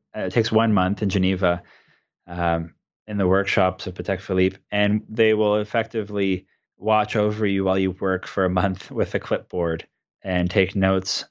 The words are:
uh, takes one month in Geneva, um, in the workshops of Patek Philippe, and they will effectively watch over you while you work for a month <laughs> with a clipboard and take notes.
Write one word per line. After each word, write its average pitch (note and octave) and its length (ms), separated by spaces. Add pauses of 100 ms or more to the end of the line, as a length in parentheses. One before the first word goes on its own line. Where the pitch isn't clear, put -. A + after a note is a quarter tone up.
(140)
uh, G2+ 160
takes A2+ 240
one A2 200
month F#2+ 280
in G2+ 80
Geneva, F#2 540 (640)
um, E2+ 460 (340)
in G#2 100
the G2 100
workshops F#2+ 600
of F2+ 60
Patek F#2 280
Philippe, F#2 360 (140)
and G#2 380
they A2 240
will G#2+ 240
effectively G#2 880 (320)
watch G#2+ 380
over G#2+ 300
you G2 180
while F#2+ 160
you F#2+ 120
work F#2+ 360
for F#2+ 180
a F2+ 40
month F#2 420
<laughs> - 0
with G#2+ 240
a G2 40
clipboard E2+ 680 (340)
and F2+ 280
take F#2+ 260
notes. F#2+ 560